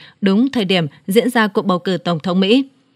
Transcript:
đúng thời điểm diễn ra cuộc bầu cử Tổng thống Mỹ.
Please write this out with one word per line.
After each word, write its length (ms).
đúng 300
thời 140
điểm 220
diễn 240
ra 160
cuộc 200
bầu 120
cử 180
Tổng 240
thống 200
Mỹ. 240